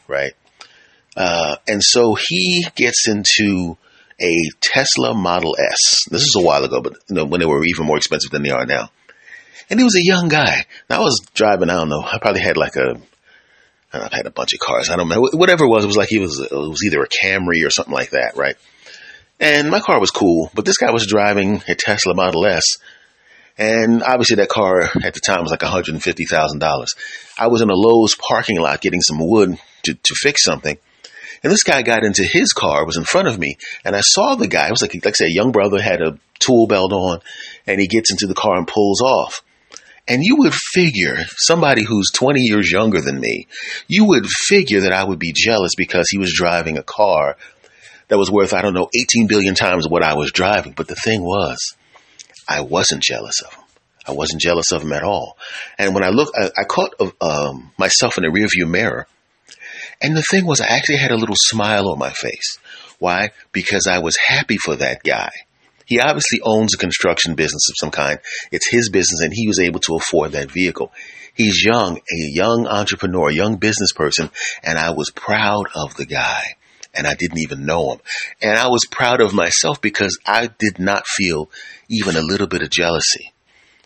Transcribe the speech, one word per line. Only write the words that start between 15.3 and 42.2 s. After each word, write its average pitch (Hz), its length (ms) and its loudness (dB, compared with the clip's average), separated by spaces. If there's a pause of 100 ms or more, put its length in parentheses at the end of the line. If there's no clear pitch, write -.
whatever 175 280 4
it 123 40 6
was, 110 140 4
it 101 40 0
was 101 100 2
like 95 120 2
he 107 100 2
was, 78 200 -4
it 67 120 -6
was 76 340 -4
either 73 180 2
a - 40 -4
Camry 90 580 0
or 71 40 2
something - 240 -4
like 64 180 -4
that, 62 240 -2
right? 69 200 -2 (840)
And 147 300 2
my 196 100 2
car 165 200 2
was 95 120 2
cool, 85 420 2
but 104 120 -2
this - 120 0
guy - 140 2
was 113 160 0
driving 101 600 2
a 87 80 0
Tesla 101 400 0
Model 90 300 2
S. 87 180 2 (920)
And 113 460 2
obviously 120 340 2
that 98 120 2
car 92 340 2 (200)
at 90 100 -4
the - 60 -14
time 92 220 0
was 78 100 -4
like - 120 -2
a - 40 -4
hundred 87 260 -2
and 78 100 -8
fifty 85 220 -2
thousand 76 340 0
dollars. 71 340 -2 (440)
I 113 100 2
was 117 140 4
in 107 80 2
a 95 60 2
Lowe's 113 400 6
parking 113 440 -2
lot 76 220 0
getting 90 200 0
some 76 180 -2
wood 92 400 2 (240)
to, 78 100 -4
to - 220 -4
fix - 280 0
something. 76 340 -2 (640)
And 151 80 2
this 214 120 2
guy 143 180 2
got 113 240 2
into 101 180 2
his 175 300 2
car, 76 320 2
was 80 100 -4
in 82 80 -2
front - 240 2
of 113 100 -2
me, 71 200 -6 (260)
and 98 140 -2
I 101 40 0
saw 254 340 2
the 117 120 -2
guy. 82 200 2
It 98 40 0
was 123 100 0
like, 107 120 -2
like 90 140 -2
I 107 40 0
said, 90 160 2
a 85 60 0
young 110 180 2
brother, 101 300 2
had 90 200 0
a 78 160 -2 (220)
tool 117 280 4
belt 95 260 2
on, 90 260 0 (480)
and 98 140 0
he 95 60 2
gets 110 240 2
into 98 160 -2
the 92 60 -2
car 101 220 0
and 87 100 0
pulls 101 360 0
off. 123 420 0 (640)
And 127 160 2
you 254 140 4
would 196 160 4
figure, 107 640 0 (180)
somebody 143 480 2
who's 107 280 0
twenty 135 300 2